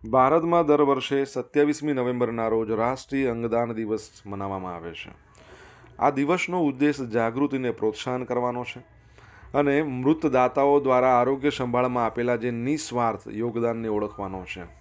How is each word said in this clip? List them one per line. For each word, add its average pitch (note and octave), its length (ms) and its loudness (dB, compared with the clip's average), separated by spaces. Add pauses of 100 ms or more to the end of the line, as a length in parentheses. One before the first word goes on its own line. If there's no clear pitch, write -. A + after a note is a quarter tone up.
ભારતમાં D#3+ 560 4
દર D3 160 4
વર્ષે C#3 440 2
સત્યાવીસમી C#3+ 680 0
નવેમ્બરના A#2+ 540 0
રોજ A2 240 0
રાષ્ટ્રીય B2+ 560 -2
અંગદાન A#2 460 -2
દિવસ A2 360 -4 (160)
મનાવવામાં G2 500 -6
આવે E2+ 180 -12
છે. - 340 -18 (720)
આ C#3 100 4
દિવસનો E3+ 520 0
ઉદ્દેશ C#3 400 0
જાગૃતિને A#2+ 720 -2
પ્રોત્સાહન B2 520 -4
કરવાનો B2 400 -2
છે B2 160 -12 (760)
અને C#3+ 300 2
મૃત C#3 420 0
દાતાઓ C#3 540 4
દ્વારા B2+ 400 4
આરોગ્ય C3+ 300 2
સંભાળમાં B2 560 0
આપેલા A#2+ 300 0
જે A#2 160 -2
નિસ્વાર્થ A#2+ 760 -2
યોગદાનને A2+ 600 -4
ઓળખવાનો G2+ 560 -4
છે F2+ 180 -12 (200)